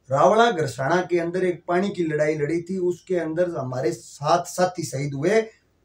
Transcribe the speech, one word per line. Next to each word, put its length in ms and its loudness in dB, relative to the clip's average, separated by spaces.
रावड़ा 420 6
घरसाना 500 0
के 180 0
अंदर 260 -2
एक 220 -2
पानी 220 0
की 140 -4
लड़ाई 320 0
लड़ी 260 -2
थी, 160 -6
उसके 380 -2
अंदर 340 -2
हमारे 420 -4
सात 560 -2
साथी 360 -2
शहीद 300 -6
हुए 300 2